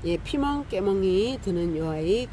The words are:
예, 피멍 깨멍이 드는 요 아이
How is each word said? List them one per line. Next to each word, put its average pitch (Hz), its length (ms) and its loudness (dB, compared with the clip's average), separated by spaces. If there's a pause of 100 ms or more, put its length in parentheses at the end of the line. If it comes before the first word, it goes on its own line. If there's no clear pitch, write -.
예, 170 120 0
피멍 285 520 -2
깨멍이 196 720 2
드는 170 360 -2
요 160 120 -2
아이 175 420 0